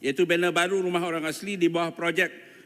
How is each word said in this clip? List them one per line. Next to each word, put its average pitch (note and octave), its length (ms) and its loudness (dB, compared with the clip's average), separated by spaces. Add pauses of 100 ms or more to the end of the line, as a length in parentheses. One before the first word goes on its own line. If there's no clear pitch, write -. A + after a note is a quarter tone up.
iaitu D#3+ 240 2
banner F3 240 2
baru F3+ 320 0
Rumah F3 160 0
Orang E3 240 -4
Asli G3 320 -6
di E3+ 160 4
bawah E3 240 -2
projek E3+ 480 -2 (220)